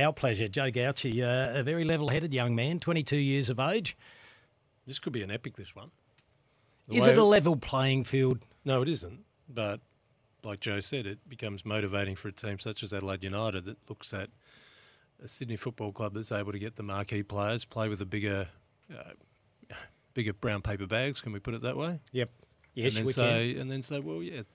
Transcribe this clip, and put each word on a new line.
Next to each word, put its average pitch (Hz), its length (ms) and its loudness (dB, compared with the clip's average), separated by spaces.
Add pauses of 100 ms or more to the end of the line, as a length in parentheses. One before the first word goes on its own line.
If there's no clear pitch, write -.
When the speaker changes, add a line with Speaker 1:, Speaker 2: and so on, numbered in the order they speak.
Speaker 1:
our 151 120 4
pleasure. 113 340 0
Joe 131 240 0
Gauci, 123 520 0
uh, 127 360 2
a 127 40 0
very 165 200 0
level-headed 156 500 0
young 120 220 2
man, 143 240 0
twenty-two 160 380 0
years 139 320 2
of 123 100 -2
age. 170 380 0 (880)
Speaker 2:
This 131 140 -8
could - 140 -6
be 113 100 -4
an 98 80 -6
epic, 117 240 -8
this - 200 -16
one. - 160 -18 (960)
The 107 80 -2
Speaker 1:
Is - 100 10
Speaker 2:
way - 60 12
Speaker 1:
it - 40 10
a 220 60 12
level 185 320 8
playing 131 500 2
field? 131 340 2 (260)
Speaker 2:
No, 131 160 2
it 139 80 2
isn't. 127 300 -6 (280)
But 113 320 -4 (640)
like 104 160 -8
Joe 101 220 -2
said, 127 240 -4
it 98 140 -8 (100)
becomes 104 360 -8
motivating 101 520 0
for - 100 -10
a 98 60 -6
team 101 260 -6
such 110 240 -8
as 98 100 -8
Adelaide 95 300 -4
United 95 420 -2
that 107 120 -10 (100)
looks - 260 -12
at 101 160 -8 (920)
a 127 60 -16
Sydney 117 300 -8
Football 107 340 -6
Club 101 220 -4
that's 110 180 -6
able 104 220 -2
to 101 60 -6
get 107 180 -8
the 110 60 -10
marquee 101 400 -4
players, 104 420 -2
play 110 240 -2
with 101 100 -4
a 101 60 -6
bigger, 98 420 -2 (420)
uh, - 220 -16 (1000)
bigger 107 180 0
brown 104 300 -2
paper 101 260 -4
bags, 127 320 -2
can 110 140 -6
we 101 60 -6
put 117 140 -6
it 113 80 -6
that 123 140 -2
way? 156 240 -4 (140)
Speaker 1:
Yep. 123 160 0 (440)
Yes, 113 220 2
Speaker 2:
And 107 40 2
then 113 80 0
Speaker 1:
we 131 60 2
Speaker 2:
say, 120 400 4
Speaker 1:
can. 135 100 -4
Speaker 2:
and 131 80 -6
then 135 100 -4
say, 143 180 -6
"Well, 160 240 -6
yeah, 160 200 -10 (120)